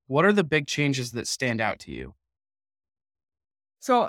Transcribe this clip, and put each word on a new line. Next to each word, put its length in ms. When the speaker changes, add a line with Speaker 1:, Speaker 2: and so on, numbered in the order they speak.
Speaker 1:
what 160
are 80
the 140
big 200
changes 460
that 160
stand 320
out 200
to 120
you? 220
Speaker 2:
So, 280